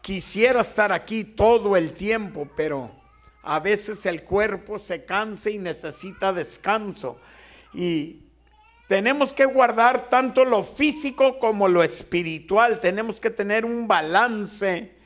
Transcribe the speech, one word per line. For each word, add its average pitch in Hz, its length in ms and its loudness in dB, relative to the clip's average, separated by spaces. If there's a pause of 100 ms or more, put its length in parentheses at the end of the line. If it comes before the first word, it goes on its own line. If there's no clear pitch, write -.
Quisiera 220 600 0
estar 208 320 0
aquí 208 320 -4
todo 208 520 2
el 165 180 0
tiempo, 196 640 -6
pero 143 340 -4 (520)
a 151 180 -2
veces 208 460 -2
el 170 160 -4
cuerpo 202 560 -4
se 180 260 -10
cansa 208 460 -4
y 214 80 -6
necesita 180 760 -6
descanso. 185 880 -4 (540)
Y 165 480 -4 (680)
tenemos 254 460 0
que 269 140 4
guardar 240 640 4
tanto 254 340 4
lo 233 180 2
físico 269 760 0
como 208 300 2
lo 175 140 6
espiritual. 175 1000 0
Tenemos 202 380 -2
que 226 120 -4
tener 214 340 -2
un 233 240 -6
balance, 196 1040 0 (140)